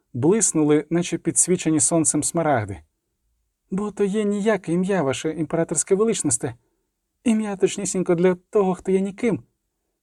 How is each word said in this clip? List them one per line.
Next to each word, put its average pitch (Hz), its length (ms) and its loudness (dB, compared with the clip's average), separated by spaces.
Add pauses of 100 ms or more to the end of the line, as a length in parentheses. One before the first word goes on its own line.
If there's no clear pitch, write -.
(120)
блиснули, 151 800 2
наче 170 280 -2
підсвічені 165 640 0
сонцем 151 420 0
смарагди. 127 560 -2 (920)
"Бо 208 200 -4
то 202 140 -2
є 202 200 0
ніяке 208 480 0
ім'я, 185 300 0
ваше 135 280 -2
імператорське 165 640 -2
величносте. 185 600 -2 (680)
Ім'я 220 320 0
точнісінько 185 580 0
для 180 200 2
того, 185 400 0
хто 190 180 -4
є 190 80 2
ніким. 196 420 -2 (600)